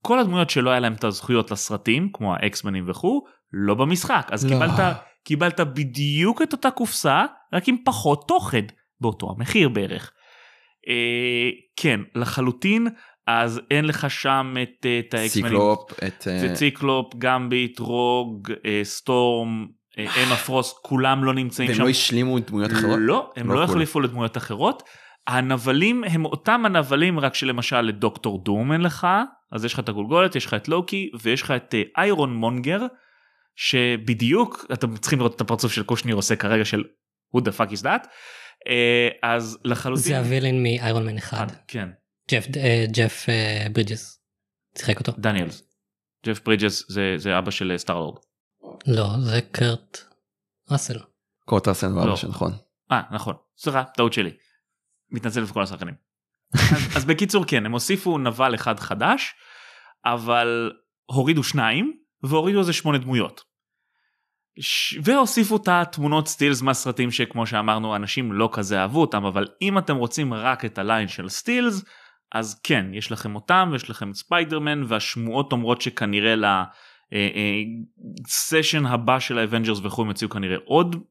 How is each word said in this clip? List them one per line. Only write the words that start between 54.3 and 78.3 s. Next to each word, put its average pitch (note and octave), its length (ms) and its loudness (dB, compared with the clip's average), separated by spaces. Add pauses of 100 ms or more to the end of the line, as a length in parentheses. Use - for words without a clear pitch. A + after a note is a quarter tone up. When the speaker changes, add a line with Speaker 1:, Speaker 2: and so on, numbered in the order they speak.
Speaker 1:
מתנצל A2+ 300 -4
לכל G#2 220 -2
השחקנים. F2+ 300 -8 (600)
אז, C#3 440 2
אז C3+ 80 -2
בקיצור, F#3 400 2
כן, A2+ 200 0
הם A2+ 60 -4
הוסיפו F3 460 0
נבל B2+ 380 2
אחד A2 240 -2
חדש, D#3+ 540 0 (720)
אבל A#2 640 2 (340)
הורידו C3+ 380 2
שניים, D3 540 0 (260)
והורידו D#3+ 360 2
איזה F3 140 2
שמונה D3+ 240 0
דמויות. B2+ 440 -2 (1160)
ש-, - 440 -4
והוסיפו A3+ 520 4
את G#3 120 0
התמונות D#3 600 2
סטילס C#3+ 340 0
מהסרטים B2+ 500 0
שכמו A#2 360 -2
שאמרנו, A2 480 0
אנשים G2+ 380 -4
לא A2 200 2
כזה G2+ 280 0
אהבו B2 200 2
אותם, G#2 240 0
אבל G2 220 0 (140)
אם G3 160 2
אתם D#3 180 0
רוצים B2 380 -2
רק B2 320 -2
את G#2 120 -6
הליין G#2 300 0
של F2+ 220 -10
סטילס, A#3 540 0 (500)
אז A2 300 -6
כן, G#2+ 300 2
יש G#2+ 180 -8
לכם G#2+ 240 -8
אותם, F3+ 360 2
ויש B2+ 180 -4
לכם G#2+ 200 -8
את G2+ 60 -10
ספיידרמן, D3+ 720 -2
והשמועות A2+ 640 -2
אומרות A#2+ 300 0
שכנראה G#2+ 540 0
ל-, G#2+ 100 0
אה, F#2+ 180 4 (500)
אה, G#2 480 -2 (640)
סשן D#3 580 0